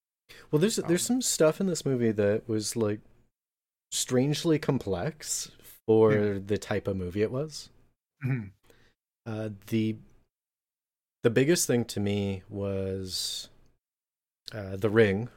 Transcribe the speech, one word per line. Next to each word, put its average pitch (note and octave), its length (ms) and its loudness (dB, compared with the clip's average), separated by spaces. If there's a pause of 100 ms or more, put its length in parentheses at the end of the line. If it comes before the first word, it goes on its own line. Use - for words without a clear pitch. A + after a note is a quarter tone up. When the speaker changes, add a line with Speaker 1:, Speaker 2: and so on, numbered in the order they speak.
(500)
Speaker 1:
Well, D3+ 100 2
there's, G#3 180 2
there's E3+ 300 0
Speaker 2:
Um, A#3+ 100 0
Speaker 1:
some C4 40 -2
stuff D#3 400 2
in G3 60 0
this E3+ 180 -4
movie A#2+ 260 2
that G#2 380 0
was, G#2+ 260 -4
like, G#2 260 -2 (920)
strangely D3 680 2
complex A#2+ 920 -4 (340)
for A2 280 8
Speaker 2:
Yeah. G#2 300 0
Speaker 1:
the G2+ 140 0
type G2+ 300 -4
of G2 100 -2
movie F2+ 240 -4
it G#2+ 100 2
was. D3 380 -8 (560)
Speaker 2:
Mm-hmm. B2 220 -4 (800)
Speaker 1:
Uh, A2 220 -8 (180)
the, A2 300 0 (1200)
the A#2 80 2
biggest C3+ 380 2
thing A#2+ 180 0
to - 140 -8
me G2+ 500 -2
was, F#2+ 1000 -6 (1000)
uh, G2 240 -10
the G2+ 140 -2
ring, G#2+ 480 4